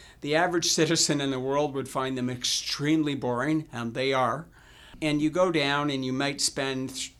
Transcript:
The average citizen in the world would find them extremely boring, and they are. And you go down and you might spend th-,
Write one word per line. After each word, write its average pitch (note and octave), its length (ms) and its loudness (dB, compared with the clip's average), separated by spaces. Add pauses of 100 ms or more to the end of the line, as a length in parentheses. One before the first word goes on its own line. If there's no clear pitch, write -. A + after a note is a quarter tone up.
(220)
The D3 140 0
average E3+ 340 2
citizen D#3+ 520 2
in C#3 100 -2
the C3 80 -2
world C#3 340 0
would C3 140 -4
find C3 300 -4
them B2 120 -2
extremely D3 880 0
boring, C3 560 0
and A#2 220 -6
they C3 180 0
are. C3 360 0 (540)
And D3+ 200 0
you D3+ 80 4
go F3+ 200 4
down C#3+ 400 2
and C3+ 140 -2
you B2+ 80 -2
might C#3 300 -2
spend C3+ 480 -2
th-, - 300 -10